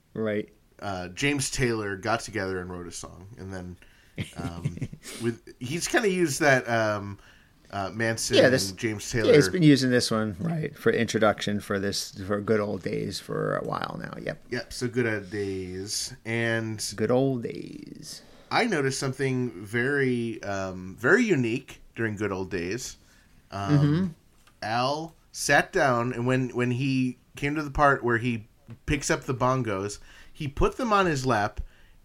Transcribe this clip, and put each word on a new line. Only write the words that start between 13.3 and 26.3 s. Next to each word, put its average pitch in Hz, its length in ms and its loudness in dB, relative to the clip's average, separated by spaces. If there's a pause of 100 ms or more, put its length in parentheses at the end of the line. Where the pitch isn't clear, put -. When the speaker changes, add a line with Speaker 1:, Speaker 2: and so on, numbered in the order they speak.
Speaker 1:
a - 80 -4
while 50 360 -4
now. - 200 -8
Yep. - 280 -6
Speaker 2:
Yep. 123 240 -6
So 123 140 -2
Good 117 200 0
Old 104 220 -2
Days, 95 840 -6 (100)
and 113 720 -2
Speaker 1:
Good 107 160 0
Old 127 320 2
Days. - 800 -12 (280)
Speaker 2:
I 180 160 2
noticed 143 340 0
something 131 520 0
very, 120 920 0
um, 95 540 -6
very 165 280 6
unique 131 560 -2 (140)
during 110 200 -4
Good 101 160 -2
Old 92 180 -4
Days. 92 460 -4 (560)
Um, 101 280 2
Speaker 1:
Mm-hmm. 151 260 4 (560)
Speaker 2:
Al 135 540 -2 (160)
sat - 420 2
down, 123 400 4
and 120 120 -2
when, 127 240 2